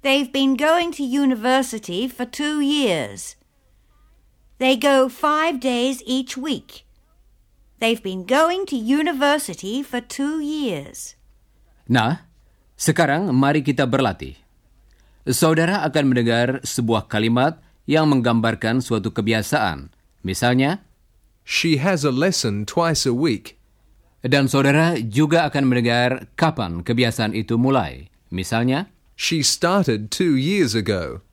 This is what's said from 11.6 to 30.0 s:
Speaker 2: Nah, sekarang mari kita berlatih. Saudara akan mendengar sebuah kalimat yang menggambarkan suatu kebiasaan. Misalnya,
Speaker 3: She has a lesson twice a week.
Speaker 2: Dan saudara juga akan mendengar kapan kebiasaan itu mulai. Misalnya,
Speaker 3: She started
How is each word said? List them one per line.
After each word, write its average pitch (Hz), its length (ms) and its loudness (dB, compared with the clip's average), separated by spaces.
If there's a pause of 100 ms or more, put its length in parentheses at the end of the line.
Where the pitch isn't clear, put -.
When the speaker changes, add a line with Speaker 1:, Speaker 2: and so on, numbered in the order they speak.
Speaker 2:
Nah, 123 320 2 (560)
sekarang 160 560 2
mari 139 240 4
kita 139 240 0
berlatih. 113 560 -2 (880)
Saudara 165 560 2
akan 139 320 2
mendengar 120 480 0
sebuah 113 480 -2
kalimat 117 480 2 (240)
yang 156 240 2
menggambarkan 117 720 2
suatu 113 320 -2
kebiasaan. 104 800 -2 (320)
Misalnya, 127 640 0 (560)
Speaker 3:
She - 400 0
has 165 240 2
a 127 80 0
lesson 127 480 0
twice 165 400 0
a 135 80 0
week. 123 480 -2 (640)
Speaker 2:
Dan 135 240 4
saudara 143 480 4
juga 147 560 2
akan 139 160 0
mendengar 123 720 0
kapan 95 480 -2
kebiasaan 117 480 0
itu 110 240 -2
mulai. 92 480 0 (240)
Misalnya, 120 640 -4 (240)
Speaker 3:
She 160 240 -2
started 160 640 0